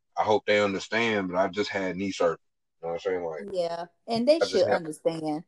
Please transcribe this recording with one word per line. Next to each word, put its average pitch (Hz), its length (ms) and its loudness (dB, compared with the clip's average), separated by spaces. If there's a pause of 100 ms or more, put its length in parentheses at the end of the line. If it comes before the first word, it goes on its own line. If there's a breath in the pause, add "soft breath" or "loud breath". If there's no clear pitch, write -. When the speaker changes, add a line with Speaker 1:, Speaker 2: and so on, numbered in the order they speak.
(180)
Speaker 1:
I - 40 0
hope 104 240 2
they 104 140 4
understand, 104 680 0
but 90 80 -4
I 95 100 2
just 98 200 -2
had 92 280 -4
knee 98 160 -2
surgery. 82 260 0 (440)
You 82 60 -6
know 85 60 -4
what - 0 -
I'm 82 60 -6 (120)
saying? 90 120 -2
Like, 80 160 -8 (120)
Speaker 2:
Yeah, 170 320 -4 (240)
and 233 180 0
they 302 100 8
Speaker 1:
I - 40 -2
just - 120 0
Speaker 2:
should 196 160 4
Speaker 1:
had, - 80 4
Speaker 2:
understand, 160 720 -4